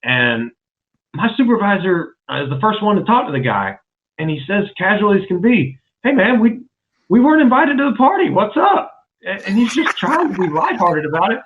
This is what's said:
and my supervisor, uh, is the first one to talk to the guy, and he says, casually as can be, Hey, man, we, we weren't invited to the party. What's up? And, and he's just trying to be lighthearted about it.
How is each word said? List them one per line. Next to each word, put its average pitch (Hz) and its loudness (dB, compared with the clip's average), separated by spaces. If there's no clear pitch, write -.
and 120 0
my 185 -2
supervisor, 202 0
uh, 135 -4
is 135 -8
the 135 -4
first 214 0
one 208 2
to 185 -2
talk 240 2
to - -8
the 139 -2
guy, 101 -2
and 156 -4
he 151 -4
says, 196 -2
casually 202 2
as 190 -8
can 180 -4
be, 185 2
Hey, 254 0
man, 240 2
we, 226 2
we 214 4
weren't 311 4
invited 277 2
to 285 0
the 220 -2
party. 349 2
What's 208 0
up? 370 0
And, - -8
and 196 -4
he's 233 2
just - -2
trying 311 -2
to 185 -8
be 180 0
lighthearted 165 -2
about 165 -2
it. 254 -4